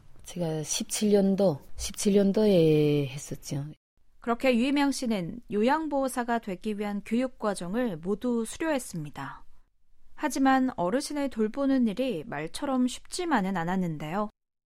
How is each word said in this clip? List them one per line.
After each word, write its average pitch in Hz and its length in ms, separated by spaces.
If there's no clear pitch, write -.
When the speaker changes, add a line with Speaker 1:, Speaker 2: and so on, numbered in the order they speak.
Speaker 1:
제가 160 380
십칠 - 500
년도, 196 460
십칠 - 360
년도에 165 960
했었죠. 139 580
Speaker 2:
그렇게 240 340
유이명 277 380
씨는 220 480
요양보호사가 262 920
되기 202 380
위한 202 280
교육과정을 220 920
모두 220 460
수료했습니다. 190 1000
하지만 269 600
어르신을 277 540
돌보는 254 560
일이 208 400
말처럼 254 640
쉽지만은 233 680
않았는데요. 175 720